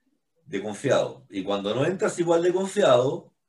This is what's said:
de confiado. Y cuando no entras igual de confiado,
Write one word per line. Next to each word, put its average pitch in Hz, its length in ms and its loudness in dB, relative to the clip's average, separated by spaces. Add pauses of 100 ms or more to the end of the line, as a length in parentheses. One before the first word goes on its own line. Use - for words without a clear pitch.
(440)
de 98 180 -8
confiado. - 680 -2
Y 95 120 -6
cuando 101 320 -2
no 139 120 0
entras 190 320 -2
igual 170 240 2
de 180 100 2
confiado, 170 800 2 (160)